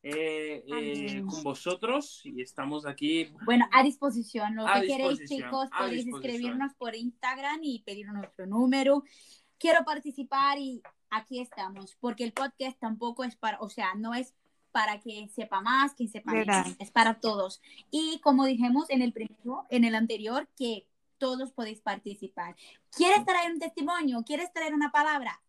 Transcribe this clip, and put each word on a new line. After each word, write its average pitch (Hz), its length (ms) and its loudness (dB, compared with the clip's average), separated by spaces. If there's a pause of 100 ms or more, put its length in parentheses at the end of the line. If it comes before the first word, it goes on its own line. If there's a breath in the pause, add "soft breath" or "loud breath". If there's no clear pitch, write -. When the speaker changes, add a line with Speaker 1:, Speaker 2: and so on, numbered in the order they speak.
Speaker 1:
eh, 151 640 -6
eh, 139 60 -10
Speaker 2:
Amén. 147 540 -4
Speaker 1:
con 156 160 -8
vosotros 180 800 -4
y 127 160 -12
estamos 143 460 -8
aquí 151 460 -2 (120)
Speaker 3:
Bueno, 233 280 6
a 262 100 10
disposición, 233 720 0
lo 220 140 -4
Speaker 1:
a 202 120 6
Speaker 3:
que 196 60 2
queréis, 269 320 2
Speaker 1:
disposición, 277 320 -6
Speaker 3:
chicos, 269 220 -2
Speaker 1:
a 277 60 -2
Speaker 3:
podéis 381 260 -2
Speaker 1:
disposición. 247 300 -6
Speaker 3:
escribirnos 247 400 -4
por 226 200 -8
Instagram 262 680 -4
y 254 200 -6
pedir 202 260 -12
nuestro 196 380 -10
número. 269 560 4 (560 soft breath)
Quiero 330 260 6
participar 277 760 0
y 262 220 -8 (300)
aquí 226 300 -6
estamos, 196 580 -10
porque 240 260 -4
el 233 80 -4
podcast 262 460 -4
tampoco 233 460 -6
es 240 120 -6
para, 208 220 -4
o 220 100 -8
sea, 196 280 -4
no 226 180 -4
es 254 180 -4 (380)
para 214 300 0
quien 214 280 -12
sepa 214 320 -4
más, 262 340 4
quien 233 140 -4
sepa 214 240 -8
menos, 220 140 2
Speaker 2:
Verdad. 185 320 2
Speaker 3:
es 196 140 -12
para 226 260 6
todos. 202 420 -2 (300 loud breath)
Y 311 320 -2
como 269 240 6
dijimos 254 440 2
en 254 120 2
el 240 100 0
primero, 240 580 -10
en 240 140 4
el 226 120 2
anterior, 226 500 -2 (100)
que 226 300 -4 (320)
todos 254 320 -4
podéis 220 300 -8
participar. 196 720 -8 (400 loud breath)
¿Quieres 392 300 6
traer 349 260 2
un 330 80 -4
testimonio? 311 680 -2
¿Quieres 339 280 -6
traer 311 220 -2
una 294 180 0
palabra? 294 560 0